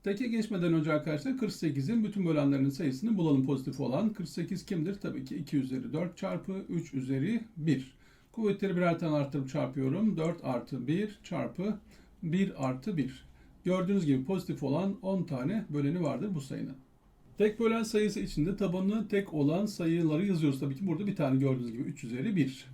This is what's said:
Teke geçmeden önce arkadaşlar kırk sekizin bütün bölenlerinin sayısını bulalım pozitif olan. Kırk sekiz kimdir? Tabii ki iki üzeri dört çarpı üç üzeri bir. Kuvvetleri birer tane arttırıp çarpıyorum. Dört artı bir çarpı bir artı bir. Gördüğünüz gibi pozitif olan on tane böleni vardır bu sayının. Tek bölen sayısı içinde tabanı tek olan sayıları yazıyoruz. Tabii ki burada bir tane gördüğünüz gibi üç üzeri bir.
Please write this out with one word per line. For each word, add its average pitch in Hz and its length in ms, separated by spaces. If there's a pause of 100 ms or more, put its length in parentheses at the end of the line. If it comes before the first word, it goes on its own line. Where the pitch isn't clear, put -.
Teke 202 240
geçmeden 202 440
önce 156 200
arkadaşlar 151 460
kırk 202 140
sekizin 165 520
bütün 196 220
bölenlerinin 139 440
sayısını 185 480
bulalım 139 280
pozitif 139 340
olan. 143 320
Kırk 175 160
sekiz - 380
kimdir? 180 280
Tabii 135 300
ki 143 120
iki 160 200
üzeri 127 360
dört 170 240
çarpı 190 520
üç 170 260
üzeri 135 500 (120)
bir. 147 380 (380)
Kuvvetleri 196 440
birer 175 220
tane 151 180
arttırıp 139 320
çarpıyorum. 147 680
Dört 165 280
artı 123 420
bir 202 380
çarpı 175 540 (440)
bir 165 460
artı 165 280
bir. 135 280 (400)
Gördüğünüz 180 420
gibi 131 180
pozitif 170 380
olan 170 400
on 190 220
tane 156 440
böleni 147 340
vardır 156 320
bu 143 60
sayının. 113 360 (640)
Tek 208 220
bölen 226 220
sayısı 214 380
içinde 160 360
tabanı 190 520
tek 196 260
olan 156 320
sayıları 165 600
yazıyoruz. 156 340
Tabii 139 160
ki 196 100
burada 175 200
bir 196 100
tane 135 240
gördüğünüz 123 320
gibi 120 100
üç - 220
üzeri 131 320
bir. 131 380